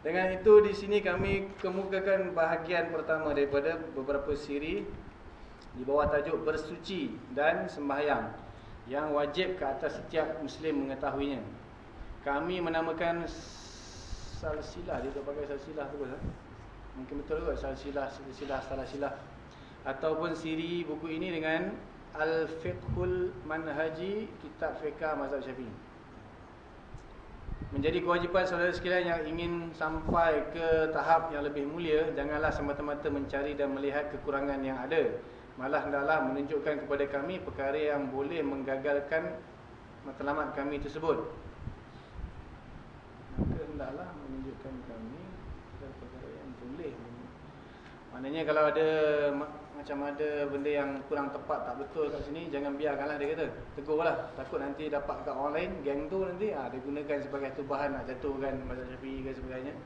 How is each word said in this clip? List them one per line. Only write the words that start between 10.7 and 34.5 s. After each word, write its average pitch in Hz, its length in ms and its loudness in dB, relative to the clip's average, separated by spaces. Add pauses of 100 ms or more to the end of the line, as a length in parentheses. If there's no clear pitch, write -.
mengetahuinya. 135 560 0 (800)
Kami 156 400 2
menamakan 165 640 2 (1120)
salsilah, 151 640 -4
dia 135 80 -2
tak 139 160 -4
pakai 147 220 -2
salsilah 143 420 -6
tu 147 100 -6
apa? 131 160 -4 (760)
Mungkin 131 260 -8
betul 156 220 0
kot, 147 160 0
salsilah, 135 500 -2
silsilah, 135 540 -6
salsilah. 139 500 -4 (680)
Ataupun 156 560 0
siri 160 480 0
buku 156 320 -2
ini 175 160 -2
dengan 160 400 2 (400)
Al-Fiqhul 175 1300 2
Manhaji, 160 960 -2
kitab - 400 -4
fiqh 151 240 -2 (160)
mazhab 135 240 -2
Syafi'i. 123 460 -8 (1800)
Menjadi 151 320 4
kewajipan 175 480 4
saudara 175 240 4
sekalian 175 400 2
yang 170 160 2
ingin 170 260 0 (220)
sampai 160 640 4 (160)
ke 160 400 6
tahap 160 400 6
yang 143 80 0
lebih 143 240 0
mulia, 160 480 4
janganlah 151 320 2
semata-mata 147 640 0
mencari 143 480 -2
dan 139 160 2
melihat 139 320 0
kekurangan 139 560 -2